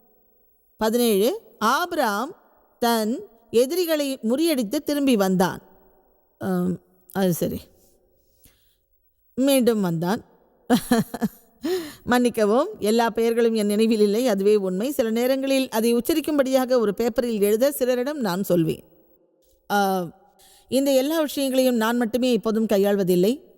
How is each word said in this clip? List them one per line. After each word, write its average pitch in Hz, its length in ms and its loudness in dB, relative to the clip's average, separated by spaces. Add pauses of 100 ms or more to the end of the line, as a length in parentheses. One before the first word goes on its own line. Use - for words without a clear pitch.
(760)
பதினேழு, 233 640 0 (180)
ஆபிராம் 269 720 -2 (480)
தன் 233 400 0 (320)
எதிரிகளை 294 680 0
முறியடித்து 254 580 0
திரும்பி 285 400 0
வந்தான். 190 460 0 (760)
ஆம், 180 420 -4 (320)
அது 185 220 0
சரி. - 260 -4 (1800)
மீண்டும் 254 460 2
வந்தான். 175 440 -2 (420)
<laughs> - 720 0 (640)
மன்னிக்கவும், 240 640 0 (120)
எல்லா 226 300 0
பெயர்களும் 233 440 0
என் 214 120 0
நினைவில் 214 340 2
இல்லை, 208 280 2
அதுவே 202 280 2
உண்மை. 190 360 -2
சில 233 180 -2
நேரங்களில் 262 600 0
அதை 233 260 0
உச்சரிக்கும்படியாக 262 840 0
ஒரு 208 140 0
பேப்பரில் 233 480 -2
எழுத 214 300 2
சிலரிடம் 254 480 -2
நான் 196 240 -2
சொல்வேன். 165 400 0 (880)
ஆ, 190 360 0 (640)
இந்த 277 220 0
எல்லா 277 300 2
விஷயங்களையும் 262 540 0
நான் 226 220 0
மட்டுமே 247 360 0
எப்போதும் 220 320 0
கையாள்வதில்லை. 202 760 2 (160)